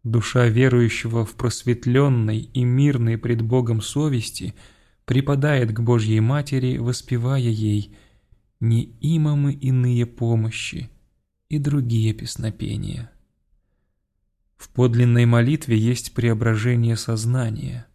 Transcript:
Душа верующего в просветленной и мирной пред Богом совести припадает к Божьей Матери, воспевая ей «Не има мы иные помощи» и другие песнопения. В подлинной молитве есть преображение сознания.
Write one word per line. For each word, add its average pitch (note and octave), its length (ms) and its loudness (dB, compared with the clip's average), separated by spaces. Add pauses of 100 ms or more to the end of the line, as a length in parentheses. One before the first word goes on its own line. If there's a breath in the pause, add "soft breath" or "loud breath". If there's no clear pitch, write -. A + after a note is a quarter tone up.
Душа A#2+ 440 2
верующего A#2 760 2
в - 100 -16
просветленной A#2+ 1160 0
и B2+ 120 0
мирной B2 520 2
пред A#2 240 -2
Богом A#2 400 0
совести C#3 760 -4 (500 soft breath)
припадает C3+ 680 0
к A2 80 -4
Божьей A2 400 2
Матери, C3 600 0
воспевая B2 600 -2
ей G#2+ 560 -2 (640 soft breath)
«Не A2+ 240 2 (160)
има D3+ 380 0
мы C#3+ 160 0
иные B2 520 0
помощи» A#2 840 -4 (580)
и D3+ 120 -4
другие A#2 540 0
песнопения. A2 1000 -8 (1400)
В - 160 -20
подлинной A#2+ 540 4
молитве A#2+ 520 2
есть A#2+ 360 -2
преображение A#2 840 0
сознания. A#2 960 -4